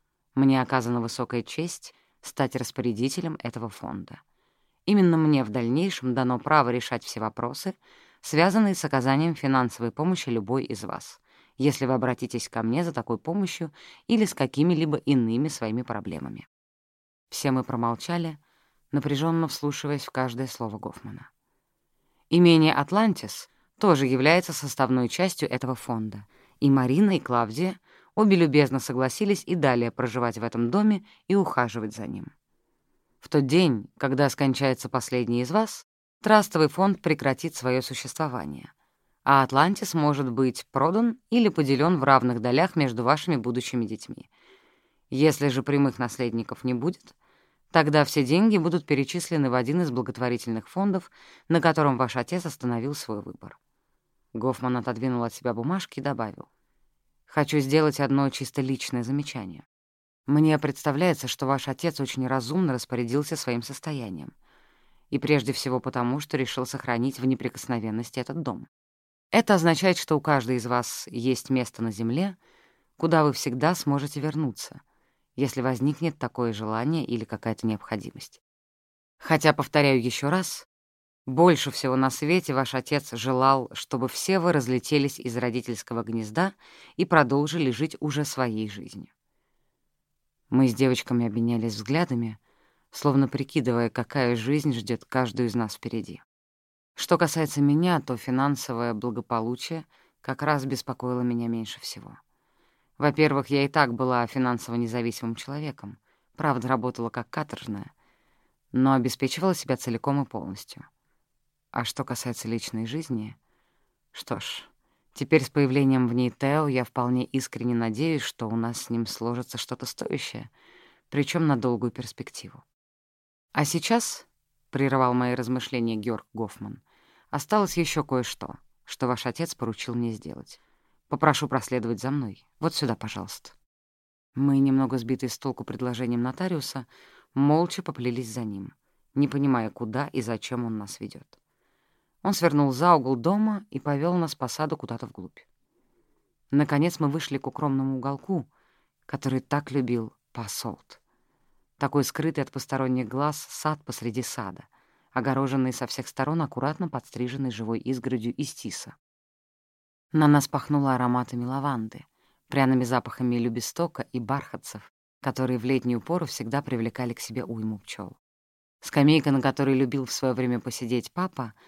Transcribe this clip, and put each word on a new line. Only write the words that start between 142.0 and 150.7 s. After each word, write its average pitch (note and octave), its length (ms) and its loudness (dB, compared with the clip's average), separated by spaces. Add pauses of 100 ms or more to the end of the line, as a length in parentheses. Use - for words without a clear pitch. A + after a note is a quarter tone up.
Он G3 120 0
свернул D3 380 4
за E3 220 6
угол C3 220 2
дома G#3 540 0
и C3+ 100 -8
повел D3 340 0
нас E3+ 200 0
по B2+ 140 -6
саду D3+ 280 -4
куда-то A#2 300 -10
вглубь. - 340 -16 (1120)
Наконец D3 500 2
мы D3+ 80 2
вышли C#3 300 -4
к B2+ 80 -12
укромному C3+ 500 -2
уголку, C#3 520 -4 (580)
который C3 340 -4
так D3 300 -4
любил A#2+ 440 -2 (180)
Посолт. - 680 -10 (760)